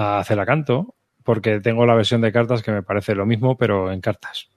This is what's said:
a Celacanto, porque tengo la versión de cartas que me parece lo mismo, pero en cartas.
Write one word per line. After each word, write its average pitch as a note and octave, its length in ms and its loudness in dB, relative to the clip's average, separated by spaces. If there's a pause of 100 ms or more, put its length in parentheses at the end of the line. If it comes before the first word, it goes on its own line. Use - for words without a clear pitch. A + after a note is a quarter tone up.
(180)
a F#2 60 -2
Celacanto, C3+ 680 -2 (280)
porque A2 380 0
tengo A#2 260 2
la A#2 80 6
versión A2+ 280 2
de A2 100 2
cartas A#2 300 0
que A2 100 -4
me G2+ 100 -4
parece G2+ 320 -2
lo G2 120 -2
mismo, A#2+ 300 0
pero G2 360 0
en F#2 80 -6
cartas. - 560 -8